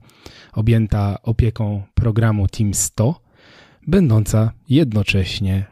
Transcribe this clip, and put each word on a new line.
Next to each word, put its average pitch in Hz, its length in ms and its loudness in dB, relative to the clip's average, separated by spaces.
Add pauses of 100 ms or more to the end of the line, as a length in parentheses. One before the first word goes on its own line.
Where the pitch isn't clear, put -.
(520)
objęta 107 720 0
opieką 107 600 -2 (120)
programu 107 540 0
Team 101 260 -2
sto, - 460 -2 (680)
będąca 117 640 2 (160)
jednocześnie 101 1040 0